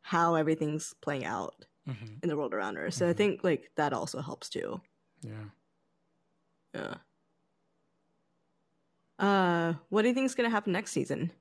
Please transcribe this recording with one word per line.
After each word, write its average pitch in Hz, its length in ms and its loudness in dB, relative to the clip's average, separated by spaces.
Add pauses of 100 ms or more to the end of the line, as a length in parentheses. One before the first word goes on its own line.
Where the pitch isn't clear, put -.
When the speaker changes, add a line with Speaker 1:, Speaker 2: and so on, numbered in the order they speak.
Speaker 1:
how 170 340 4
everything's 156 640 0
playing 143 240 -4
out - 400 -6 (220)
Speaker 2:
Mm-hmm. 113 340 -10
Speaker 1:
in 175 60 -2
the 151 80 0
world 143 180 -2
around 101 220 -4
her. 80 160 -4
So 175 140 0
I 170 60 2
Speaker 2:
Mm-hmm. 165 60 0
Speaker 1:
think, 208 280 2
like, 160 320 0
that 147 160 2
also - 260 -4
helps - 300 -10
too. - 320 -6 (420)
Speaker 2:
Yeah. 107 220 -12 (1300)
Speaker 1:
Yeah. - 200 -8 (2250)
Uh, 175 480 4 (140)
what 208 140 2
do 220 80 6
you 247 40 2
think's 262 220 2
gonna 233 140 2
happen 208 240 0
next 202 180 -2
season? 139 500 -2